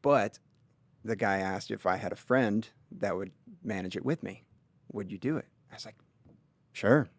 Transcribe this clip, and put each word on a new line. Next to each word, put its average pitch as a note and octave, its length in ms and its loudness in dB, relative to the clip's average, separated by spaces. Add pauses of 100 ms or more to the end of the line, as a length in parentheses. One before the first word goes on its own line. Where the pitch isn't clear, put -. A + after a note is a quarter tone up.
But C3+ 360 4 (640)
the A2 120 -2
guy G2 220 2
asked F#2+ 320 -2
if G#2+ 160 -4
I F#2 100 4
had G2 160 -4
a G2+ 40 -8
friend A2+ 520 2 (240)
that F#2+ 240 -4
would F#2 160 -8 (300)
manage F#2+ 340 -6
it - 80 -8
with D#3+ 180 -2
me. - 220 -12 (480)
"Would G2 180 -8
you G2 80 -10
do D3 180 -2
it?" - 100 -6 (240)
I - 40 -20
was - 120 -16
like, - 100 -20 (760)
"Sure. B2+ 360 4 (100)